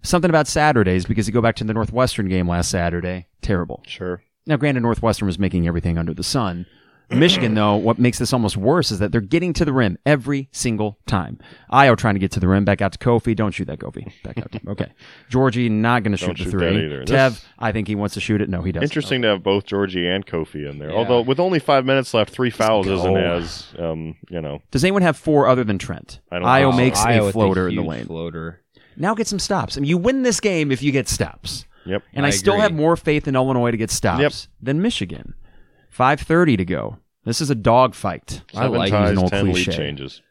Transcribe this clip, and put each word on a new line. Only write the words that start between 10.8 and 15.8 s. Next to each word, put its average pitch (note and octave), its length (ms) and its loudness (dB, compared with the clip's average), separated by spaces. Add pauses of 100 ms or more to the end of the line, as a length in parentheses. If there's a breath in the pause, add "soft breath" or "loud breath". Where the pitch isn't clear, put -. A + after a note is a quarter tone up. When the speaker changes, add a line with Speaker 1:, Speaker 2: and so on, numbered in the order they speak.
Speaker 1:
time. E2+ 340 -4 (300 loud breath)
Io C3 260 6
trying G#2+ 200 0
to G2 40 0
get F#2 140 0
to G2+ 80 -4
the F2+ 80 2
rim, G2 160 4
back G2 160 2
out G2 120 0
to - 60 -18
Kofi. A#2 380 0
Don't G#2+ 140 -2
shoot F#2 160 -6
that, - 140 -10
Kofi. - 300 -12 (120)
Back A#1 160 -10
out - 140 -12
to, A2 120 -10
Speaker 2:
<laughs> - 40 -12
Speaker 1:
okay. - 180 -6 (420 loud breath)
Georgie B2 400 2
not A2+ 360 2